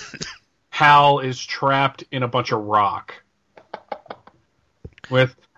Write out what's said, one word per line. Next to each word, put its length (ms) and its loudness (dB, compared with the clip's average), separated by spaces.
<laughs> 360 -20
Hal 500 4
is 240 -6
trapped 680 -2
in 120 -4
a 40 -2
bunch 240 -2
of 100 -2
rock. 540 -2
With, 260 0